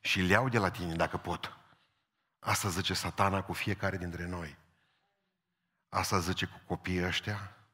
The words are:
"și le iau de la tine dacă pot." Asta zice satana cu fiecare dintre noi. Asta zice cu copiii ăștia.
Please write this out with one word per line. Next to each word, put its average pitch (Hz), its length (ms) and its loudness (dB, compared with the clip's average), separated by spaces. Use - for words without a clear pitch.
"și - 200 0
le 92 120 6
iau 120 160 6
de 117 100 2
la 95 120 4
tine 87 240 -4
dacă 82 220 0
pot." - 420 -6
Asta - 300 0
zice 90 260 0
satana 95 480 2
cu 90 100 -6
fiecare 95 440 -2
dintre 87 300 -6
noi. 85 320 -8
Asta 95 300 2
zice 90 280 0
cu - 200 -14
copiii 90 380 -2
ăștia. 101 520 -4